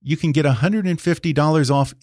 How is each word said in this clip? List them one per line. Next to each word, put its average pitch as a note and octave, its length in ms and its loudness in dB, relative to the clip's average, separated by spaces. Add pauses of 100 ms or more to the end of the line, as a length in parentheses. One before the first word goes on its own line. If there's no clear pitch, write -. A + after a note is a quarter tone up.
you D3 160 -4
can E3 140 -2
get C#3+ 160 0
a C#3 60 2
hundred F#3 340 0
and F3 140 -2
fifty E3 320 -2
dollars D3 360 2
off C#3 240 0 (100)